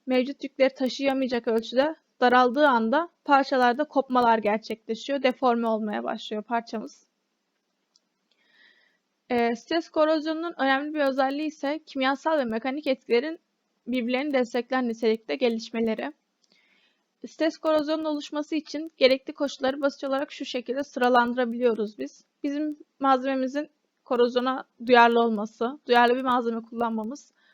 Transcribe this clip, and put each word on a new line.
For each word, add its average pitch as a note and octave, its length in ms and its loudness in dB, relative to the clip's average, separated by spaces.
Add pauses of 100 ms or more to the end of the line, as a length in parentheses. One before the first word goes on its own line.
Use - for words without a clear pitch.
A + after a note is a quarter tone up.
mevcut B3+ 380 -2
yükleri C4+ 300 2
taşıyamayacak C4 720 -2
ölçüde A#3 480 0 (240)
daraldığı B3 480 6
anda B3 400 2 (160)
parçalarda C4+ 600 2
kopmalar B3 540 2
gerçekleşiyor, A3 840 -4
deforme B3 440 0
olmaya A3 380 -4
başlıyor G#3+ 380 -8
parçamız. A#3 640 -8 (2250)
Ee, A#3+ 260 0
stres D#4+ 320 -4
korozyonunun D#4+ 680 0
önemli C4+ 360 0
bir D#4 60 -2
özelliği C#4 480 0
ise D4 380 -6
kimyasal C#4 520 -2
ve C4+ 60 0
mekanik A#3 420 -6
etkilerin C4 540 -2 (460)
birbirlerini B3+ 460 -2
destekler B3+ 500 -2
nitelikte A3+ 520 -2
gelişmeleri. A3+ 800 -4 (1120)
Stres D#4 320 -4
korozyonun D#4 460 -2
oluşması D4+ 500 -6
için D#4 420 -8
gerekli C4 360 2
koşulları C#4 480 -4
basit C#4 240 -4
olarak C4+ 280 -4
şu - 120 -12
şekilde B3+ 400 -6
sıralandırabiliyoruz A#3+ 1120 0
biz. C4+ 260 -12 (180)
Bizim D4 360 -4 (220)
malzememizin C4+ 680 0 (340)
korozyona B3 600 0 (220)
duyarlı A#3 340 8
olması, A3+ 680 -2
duyarlı A#3+ 300 4
bir C4 60 -6
malzeme A#3+ 400 0
kullanmamız, A3+ 720 -6 (220)